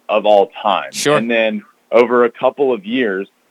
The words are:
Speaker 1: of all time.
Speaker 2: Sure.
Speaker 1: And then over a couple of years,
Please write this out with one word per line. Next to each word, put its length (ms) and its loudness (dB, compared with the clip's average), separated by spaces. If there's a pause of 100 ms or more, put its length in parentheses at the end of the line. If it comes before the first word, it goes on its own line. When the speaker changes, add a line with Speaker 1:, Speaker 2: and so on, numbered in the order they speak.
Speaker 1:
of 160 -2
all 220 4 (140)
time. 300 -2
Speaker 2:
Sure. 260 -2
Speaker 1:
And 140 -4
then 320 -2 (300)
over 320 4
a 40 0
couple 440 -2
of 120 -6
years, 440 -4 (220)